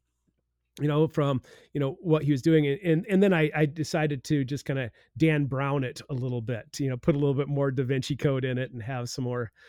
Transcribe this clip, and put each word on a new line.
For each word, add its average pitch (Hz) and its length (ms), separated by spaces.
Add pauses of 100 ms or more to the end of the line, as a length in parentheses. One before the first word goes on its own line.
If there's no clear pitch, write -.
(800)
you 143 80
know, 151 200
from, 139 340 (320)
you 147 60
know, 135 200
what 156 220
he 143 80
was 135 100
doing. 156 260
And, 139 140
and, 165 300
and 190 120
then 190 120
I, 156 200
I 156 120
decided 151 580
to 143 200
just 131 200
kinda 135 260 (280)
Dan 151 280
Brown 139 380
it - 240
a 143 60
little 123 260
bit, 113 380
you 139 100
know, 127 80
put 143 200
a - 20
little 139 160
bit 139 140
more 139 220
Da 131 140
Vinci 131 320
Code 135 280
in 127 120
it 127 140
and 120 120
have 120 280
some 131 140
more, 123 260 (180)